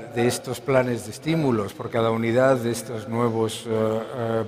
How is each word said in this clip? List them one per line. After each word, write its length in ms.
de 120
estos 340
planes 440
de 80
estímulos, 640
por 160
cada 200
unidad 460
de 160
estos 360
nuevos, 600
eh, 20
eh, 760